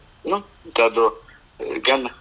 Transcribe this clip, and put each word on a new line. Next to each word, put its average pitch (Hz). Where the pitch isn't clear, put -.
nu, 196
tādu, 113
eh, -
gan 131